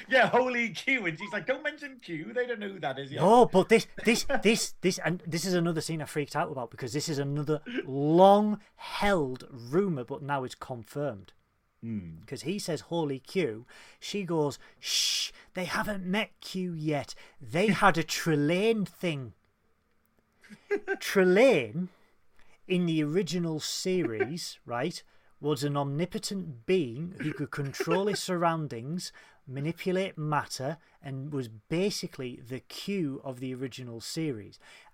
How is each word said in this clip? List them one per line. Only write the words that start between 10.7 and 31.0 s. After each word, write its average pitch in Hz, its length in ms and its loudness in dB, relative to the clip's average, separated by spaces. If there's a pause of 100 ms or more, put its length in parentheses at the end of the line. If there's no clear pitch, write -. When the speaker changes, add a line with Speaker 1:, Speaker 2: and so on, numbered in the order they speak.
Speaker 1:
Hmm. 90 440 -8
Speaker 2:
'Cause - 160 -10
he 190 160 -6
says, 156 220 -4
"Holy 147 400 -4
Q." 123 440 -2 (360)
She 202 240 -6
goes, 156 340 0 (220)
"Shh, - 500 -2 (240)
they 180 120 -4
haven't 196 380 -4
met 190 360 -2
Q 185 320 -4
yet. 151 420 -2 (260)
They 143 280 2
had 196 280 6
a 196 60 4
Trelane 175 840 2
thing." 139 460 -6 (1300)
Speaker 1:
<laughs> - 20 -18 (280)
Speaker 2:
Trelane, 180 880 4 (800)
in 180 200 2
the 160 180 2
original 160 560 0
series, 160 1040 -2
<laughs> - 40 -20
right, 127 340 -4 (400)
was 139 220 0
an 143 140 0
omnipotent 156 880 -4
being 165 540 0
who 151 120 -2
could 143 200 -6
control 165 560 -2
his 202 120 -2
surroundings, 165 920 -2 (340)
manipulate 170 720 -4
matter, 147 600 -2 (220)